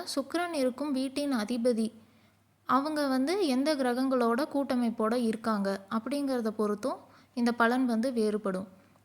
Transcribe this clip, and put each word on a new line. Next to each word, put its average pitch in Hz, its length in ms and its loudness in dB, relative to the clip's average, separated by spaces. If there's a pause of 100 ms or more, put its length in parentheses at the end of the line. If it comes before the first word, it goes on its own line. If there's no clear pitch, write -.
சுக்கிரன் 330 560 -2
இருக்கும் 262 300 -2
வீட்டின் 269 440 -2
அதிபதி, 226 520 0 (800)
அவங்க 294 400 2
வந்து 262 260 2 (140)
எந்த 269 260 2
கிரகங்களோட 247 680 2 (140)
கூட்டமைப்போட 240 600 0 (100)
இருக்காங்க 220 440 0 (220)
அப்படிங்கிறத 247 680 -2
பொறுத்தும் 208 400 -2 (380)
இந்த 240 160 2
பலன் 247 340 2
வந்து 220 260 0
வேறுபடும். 208 540 -2 (380)